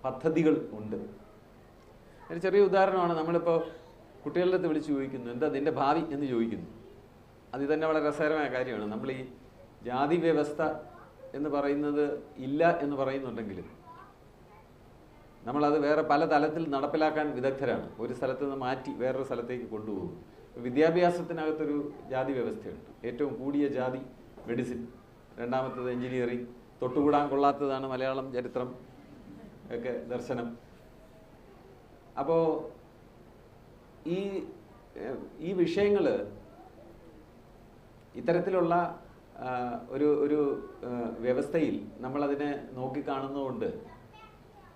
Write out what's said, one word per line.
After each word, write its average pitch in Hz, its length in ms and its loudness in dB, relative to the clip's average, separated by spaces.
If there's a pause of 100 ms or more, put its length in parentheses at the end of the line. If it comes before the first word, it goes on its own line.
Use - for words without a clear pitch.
പദ്ധതികൾ 156 680 4
ഉണ്ട്. 107 240 -8 (1400)
ഒരു 165 80 -6
ചെറിയ 190 220 6
ഉദാഹരണമാണ്, 190 580 6
നമ്മളിപ്പോൾ 170 400 4 (640)
കുട്ടികളുടെ 180 320 2
അടുത്ത് 170 120 2
വിളിച്ച് 151 220 0
ചോദിക്കുന്നു, 131 420 -2
"എന്താ 131 180 0
നിൻ്റെ 139 220 0
ഭാവി?" 143 420 2
എന്ന് 143 120 -2
ചോദിക്കുന്നു. 113 440 0 (840)
അത് 139 200 -2
തന്നെ 156 140 0
വളരെ 156 220 2
രസകരമായ 151 380 0
കാര്യമാണ്. 123 380 -2
നമ്മൾ 110 260 -4
ഈ 127 160 -8 (560)
ജാതി 131 320 2
വ്യവസ്ഥ 156 460 2 (720)
എന്ന് 147 160 -4
പറയുന്നത് 143 760 0 (140)
ഇല്ല 151 460 4
എന്ന് 143 120 -2
പറയുന്നുണ്ടെങ്കിലും 123 880 -4 (1700)
നമ്മളത് 147 320 4
വേറെ 151 220 4
പല 151 240 4
തലത്തിൽ 156 440 2
നടപ്പിലാക്കാൻ 151 680 0
വിദഗ്ധരാണ്. 123 500 0 (140)
ഒരു 120 140 -4
സ്ഥലത്ത് 131 300 -2
നിന്ന് 139 120 -2
മാറ്റി 135 360 -4 (100)
വേറൊരു 131 220 0
സ്ഥലത്തേക്ക് 123 420 -6
കൊണ്ടുപോകും. 101 600 -8 (400)
വിദ്യാഭ്യാസത്തിനകത്തൊരു 156 1300 0 (160)
ജാതി 131 240 -2
വ്യവസ്ഥയുണ്ട്. 110 720 -6
ഏറ്റവും 123 260 -2 (100)
കൂടിയ 143 240 0
ജാതി 127 340 -2 (460)
മെഡിസിൻ, 117 400 -4 (520)
രണ്ടാമത്തത് 127 520 -2
എഞ്ചിനീയറിംഗ്, 123 560 -2 (340)
തൊട്ടുകൂടാൻ 143 480 4
കൊള്ളാത്തതാണ് 139 580 2
മലയാളം, 131 460 -4
ചരിത്രം 123 420 -4 (1000)
ഒക്കെ 120 380 -6
ദർശനം. 120 440 -6 (1600)
അപ്പോ 160 180 2 (1700)
ഈ, 190 420 -4 (500)
ഏഹ്, 120 200 -6 (220)
ഈ 165 140 -4
വിഷയങ്ങൾ 175 760 4 (1900)
ഇത്തരത്തിലുള്ള, 175 580 2 (640)
ആ, 123 420 -4 (100)
ഒരു, 147 360 4
ഒരു, 147 440 0 (180)
ആ, - 20 -6 (360)
വ്യവസ്ഥയിൽ 127 640 0 (120)
നമ്മളതിനെ 143 720 -2
നോക്കിക്കാണുന്നതുകൊണ്ട് 135 1200 -4 (840)